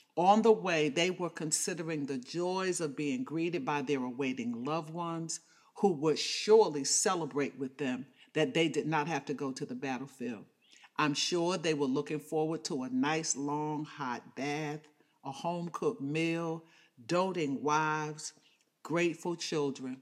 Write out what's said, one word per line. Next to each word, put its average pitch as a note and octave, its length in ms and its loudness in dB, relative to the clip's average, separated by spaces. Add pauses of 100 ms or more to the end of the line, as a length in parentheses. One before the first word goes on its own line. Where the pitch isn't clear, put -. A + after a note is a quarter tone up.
(160)
on G3+ 280 6
the A3+ 100 10
way, E3+ 340 4
they E3+ 240 2
were F3 180 -4
considering D#3+ 760 -2
the C3+ 120 -4
joys F3+ 600 -2
of D3 160 -2
being C3+ 300 -2
greeted D#3+ 400 -2
by D3 160 0
their C3+ 220 0
awaiting B2 600 -4
loved D#3+ 300 -4
ones, E3 480 -6 (380)
who G3+ 120 6
would D3 280 2
surely F3+ 680 6
celebrate C#3+ 720 0
with C3 200 -6
them B2+ 260 -2 (280)
that D3+ 200 2
they E3 160 4
did - 180 -2
not D#3 220 0
have D#3 160 -4
to D3+ 80 -4
go C3+ 180 -4
to C#3 140 -6
the C3 100 -10
battlefield. B2 680 -8 (520)
I'm D3 160 4
sure F3 440 2
they D#3+ 160 0
were C#3+ 140 0
looking D3 320 0
forward D#3 460 -2
to C3+ 180 -4
a B2+ 60 -6
nice, D3 460 0
long, D3 500 -2
hot B2+ 500 -8
bath, D3 440 -4 (440)
a C#3 80 -8
home-cooked E3+ 680 -4
meal, E3 640 -2 (420)
doting E3 560 0
wives, D3+ 720 0 (500)
grateful E3+ 520 0
children. C3 680 -4